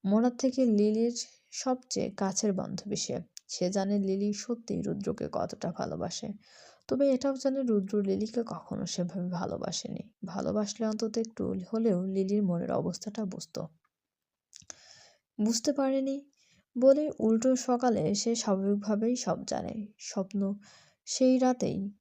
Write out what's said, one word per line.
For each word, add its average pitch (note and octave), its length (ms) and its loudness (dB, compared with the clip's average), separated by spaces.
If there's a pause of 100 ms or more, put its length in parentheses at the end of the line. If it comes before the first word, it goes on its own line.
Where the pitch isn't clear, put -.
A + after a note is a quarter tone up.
মরার A3+ 320 4
থেকে C4 300 0
লিলির A3 500 4 (340)
সবচেয়ে B3+ 600 -2
কাছের G3 420 0
বান্ধবী G3 440 -4
সে। - 200 -4 (320)
সে - 220 -2
জানে G3+ 280 0
লিলি G3 340 0
সত্যিই G#3 500 -4
রুদ্রকে - 500 -4
কতটা - 400 -4
ভালোবাসে। - 560 -6 (560)
তবে C4+ 260 0
এটাও C4+ 260 0
জানে C4+ 260 0
রুদ্র G#3 400 2
লিলিকে G#3 440 -2
কখনো - 400 -6
সেভাবে F3+ 420 -4
ভালোবাসেনি। - 720 -6 (220)
ভালোবাসলে G3+ 640 -2
অন্তত G#3+ 320 -4
একটু A3+ 240 -6 (220)
হলেও A3 380 0
লিলির F#3+ 400 0
মনের F3 300 0
অবস্থাটা F#3 520 -4
বুঝতো। - 360 -8 (1800)
বুঝতে A#3 340 2
পারেনি C4+ 440 0 (600)
বলে C4+ 280 8 (140)
উল্টো A3+ 380 4
সকালে B3 460 2 (120)
সে A3+ 200 0
স্বাভাবিকভাবেই G#3 840 0
সব - 280 -2
জানে। - 300 -4 (240)
স্বপ্ন G3 420 -4 (680)
সেই C4 320 4
রাতেই B3+ 400 2 (220)